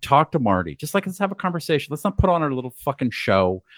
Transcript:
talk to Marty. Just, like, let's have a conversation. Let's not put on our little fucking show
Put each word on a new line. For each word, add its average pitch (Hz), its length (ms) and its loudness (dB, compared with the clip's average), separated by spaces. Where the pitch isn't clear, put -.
talk 147 320 2
to 165 60 -2
Marty. 92 380 0
Just, - 180 -8
like, 196 120 -2
let's 185 120 -8
have 196 140 -2
a - 20 -8
conversation. 170 560 -4
Let's 151 140 -6
not 196 120 -2
put 190 140 4
on 170 120 2
our 147 100 -2
little 127 260 -6
fucking 131 320 -2
show 95 520 2